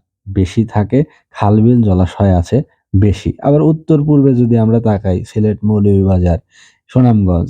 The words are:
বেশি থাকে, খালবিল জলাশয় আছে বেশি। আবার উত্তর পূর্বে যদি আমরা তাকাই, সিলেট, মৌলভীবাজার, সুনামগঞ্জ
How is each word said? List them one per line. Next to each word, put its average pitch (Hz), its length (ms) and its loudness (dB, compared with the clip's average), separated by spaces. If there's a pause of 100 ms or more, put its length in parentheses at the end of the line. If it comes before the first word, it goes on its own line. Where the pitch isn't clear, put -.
(280)
বেশি 98 380 -2
থাকে, 107 340 -2 (360)
খালবিল 110 480 2
জলাশয় 95 520 0
আছে 87 220 -2 (360)
বেশি। 98 380 0 (120)
আবার 147 180 2
উত্তর 160 420 0
পূর্বে 147 320 2
যদি 120 220 0
আমরা 113 220 0
তাকাই, 101 460 -2
সিলেট, 107 380 -2
মৌলভীবাজার, 98 760 0 (500)
সুনামগঞ্জ 104 600 0